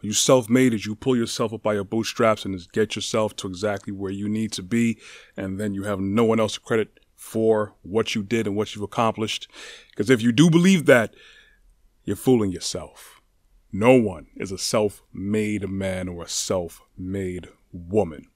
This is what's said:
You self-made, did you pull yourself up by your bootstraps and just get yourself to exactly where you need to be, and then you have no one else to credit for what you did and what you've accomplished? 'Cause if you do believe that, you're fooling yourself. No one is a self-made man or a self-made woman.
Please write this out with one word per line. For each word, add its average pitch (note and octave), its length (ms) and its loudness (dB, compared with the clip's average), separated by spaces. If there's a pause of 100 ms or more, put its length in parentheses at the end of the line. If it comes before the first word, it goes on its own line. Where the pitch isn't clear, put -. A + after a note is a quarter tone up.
You G#2 80 -6
self-made, B2+ 580 4
did G2+ 140 -4
you G#2+ 120 -6
pull C3 180 0
yourself A#2 380 -2
up A2 100 -12
by G#2+ 120 0
your G2+ 100 -2
bootstraps A2 600 0
and F#2+ 140 -6
just E2+ 140 -18
get G#2+ 240 0
yourself G#2+ 400 -2
to - 100 -10
exactly G2 460 -6
where G2 180 -6
you G2+ 180 -6
need G#2+ 260 -2
to G2+ 100 -8
be, A#2 340 0 (380)
and F#2+ 240 -6
then G#2 140 -4
you G2 100 -6
have G2+ 160 -2
no G2+ 240 2
one A2 160 2
else G#2+ 140 -2
to - 60 -12
credit - 380 -2 (160)
for A2 680 0
what G#2+ 340 -2
you G#2 80 -2
did G#2+ 240 -2
and G2+ 80 -2
what G#2 180 -4
you've G#2 80 -10
accomplished? A2 640 -2 (480)
'Cause G#2+ 160 -2
if B2 100 6
you A#2+ 120 2
do D3+ 180 6
believe F3 360 4
that, A#2+ 280 6 (920)
you're G2 120 -4
fooling A2+ 340 4
yourself. - 680 -10 (500)
No A2 240 6
one G2+ 400 2
is G2 160 -10
a F#2+ 80 -8
self-made G#2 1120 -2
man F#2 380 -4
or E2+ 160 -12
a - 40 -18
self-made F2+ 1200 -6 (220)
woman. E2+ 640 -2